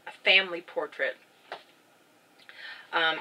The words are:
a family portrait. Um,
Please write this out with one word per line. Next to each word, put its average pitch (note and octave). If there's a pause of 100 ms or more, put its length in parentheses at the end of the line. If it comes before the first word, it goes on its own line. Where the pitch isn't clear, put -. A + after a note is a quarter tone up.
a - (120)
family F#3+
portrait. - (1800)
Um, D#3+